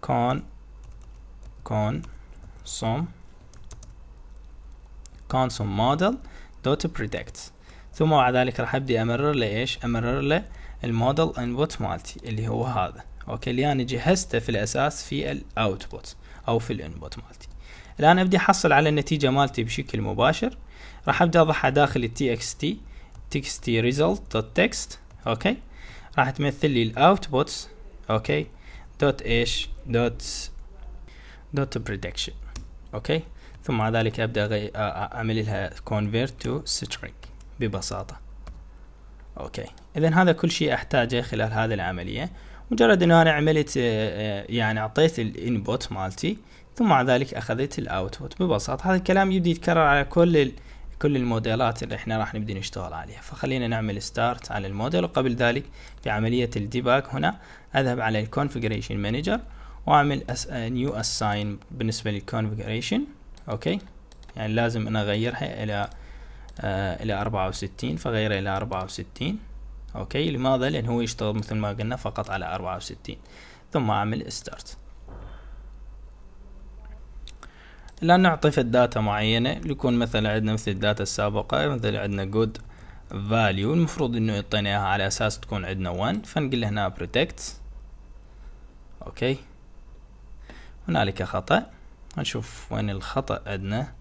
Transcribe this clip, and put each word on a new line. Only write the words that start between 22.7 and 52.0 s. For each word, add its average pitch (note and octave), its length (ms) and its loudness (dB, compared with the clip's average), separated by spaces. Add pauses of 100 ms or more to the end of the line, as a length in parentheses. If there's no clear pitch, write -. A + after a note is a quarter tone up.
تي D3 80 -2
اكس - 220 -6
تي A#2 320 2
result D#3+ 260 2 (180)
dot A2 80 0 (160)
text. - 360 0 (300)
أوكي، B2 300 2 (640)
راح C3 120 6
تمثل C#3+ 400 2
لي A#2+ 120 4
الاوتبوت. C3+ 840 4 (420)
أوكي، B2+ 360 2 (540)
دوت C#3 220 2
إيش؟ A#2 460 2 (180)
دوت، A#2 640 0 (1040)
دوت C3+ 360 -2
prediction. - 420 -4 (600)
أوكي، D#3 280 0 (420)
ثم B2+ 140 2
مع A2 100 4
ذلك A2+ 320 2
أبدأ A2 240 2
أغي-، G#2 260 -2
أ-، - 60 -10
أ-، G#2 380 -2
أعمل A2+ 320 0
لها G2 240 -2
convert A2 600 0 (140)
to C3 400 -2
string - 440 -10 (320)
ببساطة. G2+ 560 -4 (1200)
أوكي، - 260 -8 (300)
إذن D#3+ 180 4
هذا F3 180 8
كل E3 180 2
شيء D3+ 240 2
أحتاجه A#2+ 460 2
خلال A2 320 0
هذه A2+ 220 2
العملية. F#2+ 560 -4 (400)
مجرد A3 320 6
إنه E3 200 10
أنا D#3+ 100 8
عملت، D3+ 440 4
آه، C3 60 2
آه، G#2+ 640 0
يعني A2 320 2
أعطيت D3 380 4
الانبوت A2 760 -2
مالتي، G2 460 -2 (380)
ثم A3+ 120 4
مع C#3 140 8
ذلك C3 320 4
أخذت B2 440 -2
الاوتبوت - 640 -4
ببساطة. C3 480 0
هذا F#3+ 60 6
الكلام F#3+ 360 4
يبدي F3+ 180 4
يتكرر E3+ 300 4
على C#3+ 240 6
كل E3+ 320 6
ال-، C3+ 160 4 (500)
كل D3 140 4
الموديلات A#2 680 2
اللي - 120 -6
إحنا A2 240 -2